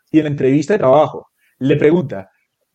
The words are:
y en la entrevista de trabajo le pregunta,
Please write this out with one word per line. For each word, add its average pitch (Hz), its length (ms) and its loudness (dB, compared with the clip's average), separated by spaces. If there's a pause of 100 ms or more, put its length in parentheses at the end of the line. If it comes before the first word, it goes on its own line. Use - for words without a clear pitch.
(100)
y 156 80 2
en 151 60 0
la 151 60 -4
entrevista 143 440 0
de 208 40 0
trabajo 135 500 0 (300)
le 143 180 0
pregunta, 147 540 -2 (440)